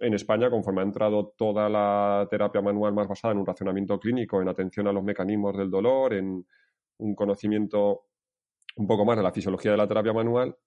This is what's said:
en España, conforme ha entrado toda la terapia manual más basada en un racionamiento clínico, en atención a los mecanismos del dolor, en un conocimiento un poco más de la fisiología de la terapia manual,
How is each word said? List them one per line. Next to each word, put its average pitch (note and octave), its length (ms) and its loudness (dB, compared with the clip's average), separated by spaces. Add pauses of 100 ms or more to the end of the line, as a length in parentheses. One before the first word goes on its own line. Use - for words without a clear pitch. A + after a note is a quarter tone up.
en A2+ 140 0
España, A2 360 2
conforme F#2+ 300 -2
ha F#2+ 40 0
entrado G#2 520 0
toda G#2+ 320 0
la G2+ 600 2
terapia G#2 320 0
manual G#2 320 0
más G#2 140 0
basada G#2 280 -2
en G2+ 40 0
un F#2+ 80 -2
racionamiento F#2+ 540 -4
clínico, A2+ 420 -2
en F#2 60 0
atención F#2+ 400 -2
a G2+ 40 0
los G2 120 -2
mecanismos G2+ 520 -2
del G2 140 -2
dolor, A#2+ 440 2
en F#2+ 300 -4 (540)
un G#2+ 160 -4
conocimiento G2+ 920 0 (680)
un G2+ 100 -2
poco G#2 180 4
más A2+ 120 4
de G#2 80 0
la F2+ 80 2
fisiología F#2+ 400 0
de G#2 40 4
la G#2 120 2
terapia G#2+ 240 0
manual, A#2+ 440 0 (100)